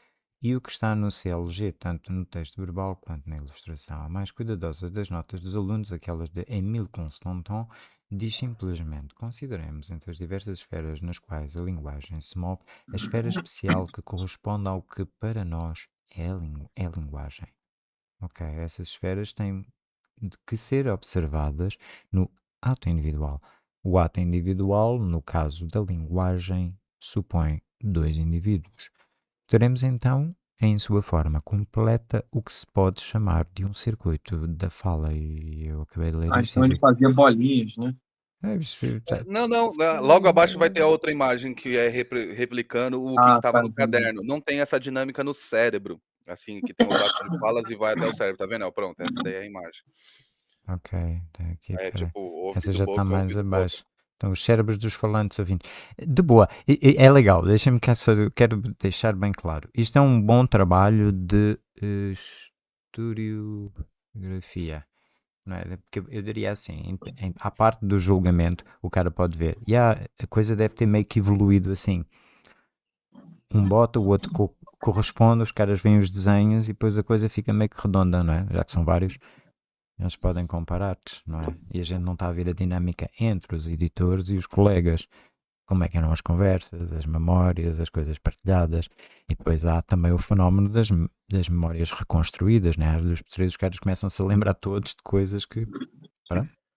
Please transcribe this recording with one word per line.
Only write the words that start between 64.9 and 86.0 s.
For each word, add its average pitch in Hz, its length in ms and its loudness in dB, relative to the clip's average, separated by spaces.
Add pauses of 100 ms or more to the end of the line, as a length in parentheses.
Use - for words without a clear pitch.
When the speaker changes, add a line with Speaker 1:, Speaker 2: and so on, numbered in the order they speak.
Speaker 1:
não 95 120 -10
é? 87 200 -10
Porque - 220 -12
eu, 92 100 -10
eu 113 120 -10
diria 104 300 -6
assim, - 220 -8
em, 92 260 -10 (280)
em, 87 120 -6
à 101 120 -6
parte 110 340 0
do 98 140 2
julgamento, 90 640 2 (180)
o 92 80 -6
cara 90 220 0
pode 85 260 -2
ver, 82 200 -2 (100)
e 107 80 2
há, 120 160 6 (280)
a - 80 -8
coisa 110 280 0
deve 107 200 0
ter 117 120 2
meio 104 180 4
que - 140 0
evoluído 98 520 6
assim. 95 320 -2 (1500)
Um 104 140 4
bota, 113 320 4
o 104 80 2
outro 101 240 2
co-, - 240 0 (240)
corresponde, 113 640 4
os 104 80 -6
caras 101 300 0
veem 104 160 6
os 98 120 4
desenhos 101 600 2
e 107 40 -6
depois 107 240 0
a 107 60 -2
coisa 110 260 0
fica 107 240 -4
meio 107 160 2
que - 120 -12
redonda, 92 420 2
não 82 100 2
é? 87 180 0
Já 87 120 0
que - 80 -8
são 85 140 0
vários, 87 320 0 (840)
eles 92 160 -4
podem 87 320 -2
comparar-te, 87 800 -6
não 80 140 -6
é? 80 140 -6 (180)
E 90 60 -4
a 87 40 -4
gente 90 180 -4
não 90 140 -2
tá 87 140 -6
a 87 40 -4
ver 87 160 -4
a 87 40 -2
dinâmica 87 560 -2 (100)
entre 107 360 -2
os 80 140 -6
editores 90 600 0
e 98 80 0
os 90 100 -6
colegas. 87 600 4 (600)
Como 185 160 2
é - 60 0
que - 80 -2
eram 80 160 2